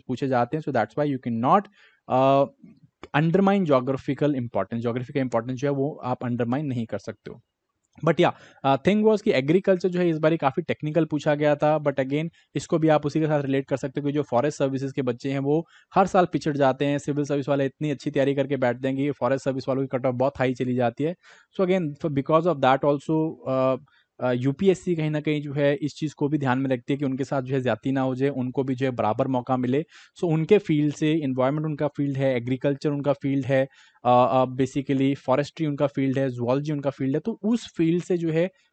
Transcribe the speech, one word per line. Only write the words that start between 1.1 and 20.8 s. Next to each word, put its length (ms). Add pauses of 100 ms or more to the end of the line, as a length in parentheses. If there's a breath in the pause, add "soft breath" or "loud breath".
you 20 (100)
cannot, 340 (460 soft breath)
अ, 360 (760)
undermine 460
geographical 640
importance। 520
ज्योग्राफी 320
का 80
इंपॉर्टेंस 380
जो 100
है 60
वो 300
आप 200
अंडरमाइन 420
नहीं 200
कर 120
सकते 320
हो। 100 (640)
But 120
yeah, 140 (340 loud breath)
uh, 120 (100)
thing 200
was 140
कि 100
एग्रीकल्चर 560
जो 120
है 80
इस 100
बार 180
काफी 260
टेक्निकल 420
पूछा 300
गया 220
था, 240
but 140
again 340 (260 soft breath)
इसको 240
भी 100
आप 180
उसी 140
के 60
साथ 160
रिलेट 260
कर 80
सकते 240
हो 60
कि 60
जो 100
फॉरेस्ट 360
सर्विसेज 340
के 100
बच्चे 280
हैं 80
वो 280 (280 soft breath)
हर 120
साल 260
पिछड़ 240
जाते 280
हैं। 140
सिविल 260
सर्विस 240
वाले 180
इतनी 240
अच्छी 200
तैयारी 240
करके 220
बैठते 320
हैं 80
कि 140
फॉरेस्ट 340
सर्विस 240
वालों 180
की 120
कट 80
ऑफ 80
बहुत 240
हाई 160
चली 200
जाती 300